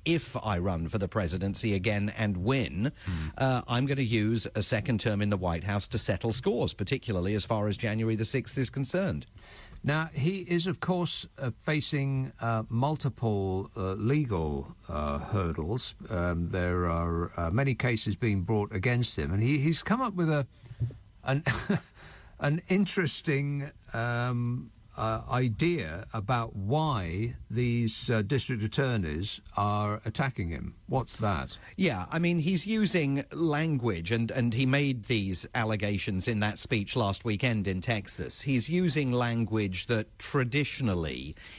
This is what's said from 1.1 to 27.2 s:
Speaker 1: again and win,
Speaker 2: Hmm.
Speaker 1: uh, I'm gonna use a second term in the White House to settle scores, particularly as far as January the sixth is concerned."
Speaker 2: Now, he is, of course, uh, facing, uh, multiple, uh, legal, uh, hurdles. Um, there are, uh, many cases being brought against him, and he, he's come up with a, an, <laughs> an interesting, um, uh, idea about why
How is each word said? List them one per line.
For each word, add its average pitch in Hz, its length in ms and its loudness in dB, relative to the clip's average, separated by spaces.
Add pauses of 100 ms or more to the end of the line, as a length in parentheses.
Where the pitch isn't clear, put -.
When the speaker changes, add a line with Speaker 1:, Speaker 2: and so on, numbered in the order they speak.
Speaker 1:
again 101 440 0
and 104 200 0
win, 104 540 0 (140)
Speaker 2:
Hmm. 80 220 -2 (100)
Speaker 1:
uh, 131 300 2
I'm 123 180 2
gonna 139 160 0
use 113 540 2
a 107 80 2
second 110 360 0
term 104 220 2
in 104 80 2
the 101 80 2
White 85 280 0
House 101 240 0
to 113 80 -2
settle 107 340 0
scores, 170 420 0
particularly 101 640 -2
as 98 80 0
far 107 240 0
as 101 80 0
January 110 400 0
the 107 100 0
sixth - 320 -2
is 127 120 0
concerned." 135 560 -2 (580)
Speaker 2:
Now, 156 300 0
he 160 260 0
is, 175 280 0
of 180 120 -2
course, 175 480 0 (100)
uh, 127 140 -2
facing, 139 800 0 (100)
uh, 113 260 0
multiple, 110 1080 0
uh, 95 160 -2
legal, 101 840 0 (140)
uh, 73 300 -2
hurdles. 87 760 -2 (140)
Um, 87 400 0
there 90 400 2
are, 85 480 0
uh, 82 140 0
many 131 240 2
cases 113 400 0
being 101 260 0
brought 104 320 0
against 120 460 0
him, 73 120 -2
and 101 120 2
he, 139 160 2
he's 156 240 2
come 240 180 0
up 220 140 -2
with 165 140 2
a, 147 180 2 (760)
an, 139 200 0 (260)
<laughs> - 680 -4
an 147 300 2
interesting, 143 1000 2 (220)
um, 120 800 -2 (260)
uh, 110 320 -2
idea 123 800 0
about 113 440 -2
why 110 800 0 (160)